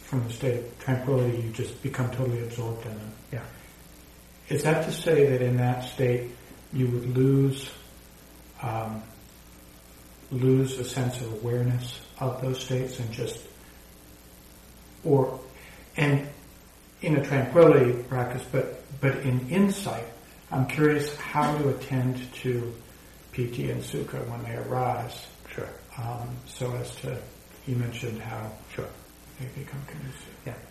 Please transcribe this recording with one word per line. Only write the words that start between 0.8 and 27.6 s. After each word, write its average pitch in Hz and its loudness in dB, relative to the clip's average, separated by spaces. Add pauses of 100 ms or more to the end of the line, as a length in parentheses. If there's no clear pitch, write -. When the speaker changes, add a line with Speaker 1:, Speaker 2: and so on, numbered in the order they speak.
Speaker 1:
you 113 -2
just - -6
become 123 -2
totally 120 0
absorbed 113 -6
in 107 -8
them. 107 -10 (200)
Speaker 2:
Yeah. 117 -6 (1040)
Speaker 1:
Is - 0
that 156 2
to - -2
say 147 6
that 127 4
in 123 4
that 123 2
state 123 0 (420)
you 127 2
would 123 -2
lose, 135 4 (920)
um, 110 -4 (1300)
lose 131 4
a 123 -4
sense 123 -2
of 113 -6
awareness 123 0 (180)
of 127 -2
those 131 -2
states 127 -2
and 110 -4
just, - -6 (1600)
or, 139 4 (560)
and 143 4 (760)
in 160 2
a 135 4
tranquility 139 8 (100)
practice, 127 -2
but, - -2 (200)
but 135 4
in 123 0
insight, 196 2 (460)
I'm 135 2
curious 151 4
how 147 0
to 143 2
attend 127 0 (160)
to 120 -4 (580)
piti 123 -4
and 62 -4
sukha - -6
when 117 -8
they 117 -8
arise. 120 -4 (220)
Speaker 2:
Sure. - -8 (280)
Speaker 1:
Um, 120 -6 (180)
so 123 -6
as 123 -6
to, 131 -6 (500)